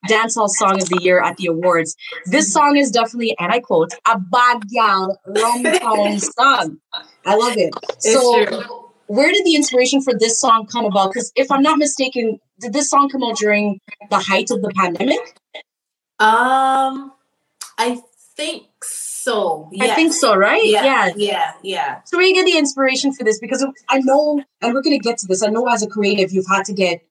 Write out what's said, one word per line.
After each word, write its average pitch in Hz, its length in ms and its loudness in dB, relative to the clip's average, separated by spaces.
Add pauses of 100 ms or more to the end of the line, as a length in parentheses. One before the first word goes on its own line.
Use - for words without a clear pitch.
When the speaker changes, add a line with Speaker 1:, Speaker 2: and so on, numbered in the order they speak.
Speaker 1:
Dancehall 220 400 2
Song 196 340 0
of 185 60 -4
the 180 120 0
Year 180 220 4
at 170 140 -2
the 185 100 -6
awards. 165 480 0 (320)
This 208 240 0
Speaker 2:
Mm-hmm. - 20 -4 (140)
Speaker 1:
song 285 100 4
is 277 140 2
definitely, 233 480 -2
and 185 140 -2
I 240 80 0
quote, 165 320 0 (140)
"a 220 120 2
bad 233 560 0
gal 196 420 0 (100)
run 226 360 0
town 208 560 0
Speaker 2:
<laughs> - 200 -6
Speaker 1:
song." 240 400 2 (460)
I 202 120 2
love 233 200 2
it. 180 160 0 (320)
Speaker 2:
It's 220 80 4
Speaker 1:
So 240 320 4
Speaker 2:
true. - 160 -6 (460)
Speaker 1:
where 269 240 2
did 403 140 2
the 330 100 4
inspiration 269 480 2
for 254 160 0
this 226 220 0
song 226 260 2
come 233 180 -4
about? 190 300 0
'Cause - 220 -6
if 269 160 0
I'm 277 100 2
not 302 160 4
mistaken, 262 600 -2 (200)
did 233 120 -8
this 277 180 -2
song 277 180 2
come 269 140 -6
out 233 140 -4
during 208 420 0 (320)
the 202 80 0
height 190 320 -2
of 202 120 -4
the - 80 -4
pandemic? 196 500 -2 (960)
Speaker 2:
Um, 262 960 2 (680)
I 240 220 -2 (360)
think 311 280 -10 (200)
so. 175 840 -6 (100)
Speaker 1:
I 226 140 2
think 330 160 2
Speaker 2:
Yes. - 100 -4
Speaker 1:
so, 226 160 4
right? 254 280 2
Speaker 2:
Yeah, 214 200 2
Speaker 1:
Yeah. 226 320 2
Speaker 2:
yeah, 202 360 -2 (100)
yeah. 175 420 -6
Speaker 1:
So - 140 -6
where 359 80 4
you 349 80 4
get 359 120 2
the 349 120 2
inspiration 269 540 0
for 254 120 -10
this? 214 140 0
Because 262 260 -4 (240)
I 269 120 2
know, 285 420 2 (180)
and 240 140 -2
we're 262 80 -2
gonna 285 160 0
get 233 200 -4
to 202 80 -10
this, 185 160 -2
I 214 60 0
know 233 200 -2
as 220 140 0
a 214 40 -6
creative, 202 460 0
you've 185 160 -2
had 196 180 0
to 208 60 -10
get 180 380 -2